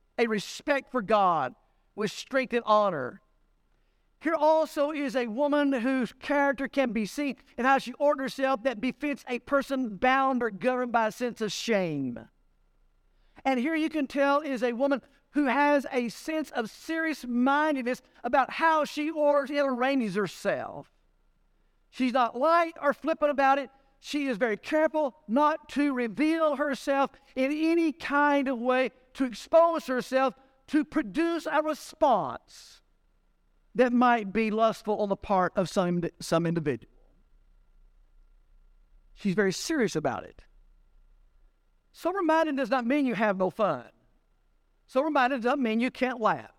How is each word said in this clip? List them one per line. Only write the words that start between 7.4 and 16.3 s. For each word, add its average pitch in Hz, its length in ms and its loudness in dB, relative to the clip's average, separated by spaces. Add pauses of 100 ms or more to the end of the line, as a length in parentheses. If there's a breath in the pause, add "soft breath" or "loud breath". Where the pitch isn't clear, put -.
in 247 80 -2
how 269 140 4
she 240 140 -12
orders 285 420 0
herself 269 280 -2
that 240 160 -2
befits 262 480 -4
a 247 120 -6
person 262 580 -2
bound 262 460 2
or 226 80 -2
governed 247 400 -2
by 220 160 2
a 214 40 -4
sense 240 300 -6
of 214 100 -4
shame. 147 680 -2 (1200 soft breath)
And 262 160 0
here 311 160 -2
you 311 140 0
can 311 160 -4
tell 285 360 2
is 277 200 -6
a 240 120 0
woman 269 280 0 (300 soft breath)
who 294 140 0
has 277 460 2
a 247 180 -2
sense 311 420 -6